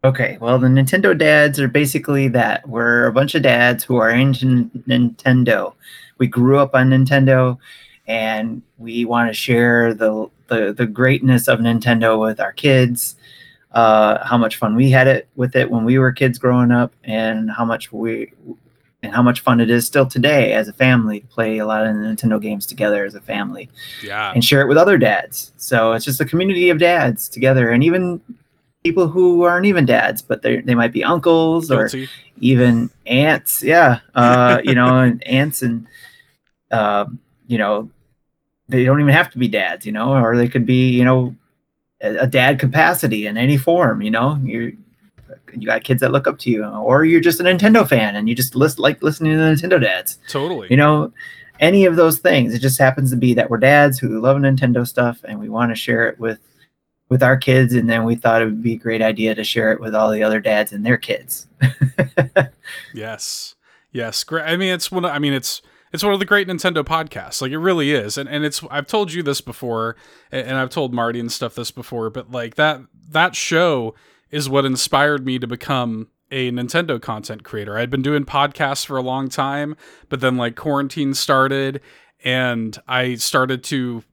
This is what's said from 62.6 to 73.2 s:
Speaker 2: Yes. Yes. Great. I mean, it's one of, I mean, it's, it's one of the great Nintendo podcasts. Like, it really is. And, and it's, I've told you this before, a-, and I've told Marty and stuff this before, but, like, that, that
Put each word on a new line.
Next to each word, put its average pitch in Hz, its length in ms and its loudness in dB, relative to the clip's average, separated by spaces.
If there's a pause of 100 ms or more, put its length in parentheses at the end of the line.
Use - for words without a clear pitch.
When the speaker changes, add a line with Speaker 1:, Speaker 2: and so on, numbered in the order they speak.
Speaker 2:
Yes. - 600 -12 (380)
Yes. 117 320 -6
Great. 160 200 -6
I 165 120 -2
mean, 185 160 -2
it's 170 180 -6
one 185 140 -4
of, 175 60 -2
I 147 80 -6
mean, 143 140 0
it's, - 300 -6 (300)
it's 165 100 -8
one 202 100 0
of 196 60 0
the 190 80 -4
great 202 220 0
Nintendo 175 360 -2
podcasts. 156 560 -8
Like, 131 120 -6
it 151 60 -6
really 160 340 0
is. 107 260 -4
And, 139 100 -10
and 147 160 -4
it's, 147 260 -6
I've 143 160 -6
told 202 260 -4
you 170 100 -8
this 143 180 -4
before, 113 560 -8 (360)
a-, 131 140 -8
and 131 100 -6
I've 131 140 -4
told 135 220 -6
Marty 120 280 -4
and 117 100 -8
stuff 117 240 -8
this 120 160 -10
before, 113 400 -10
but, 117 200 -16
like, 117 260 -10
that, 151 240 -2 (300)
that 165 260 0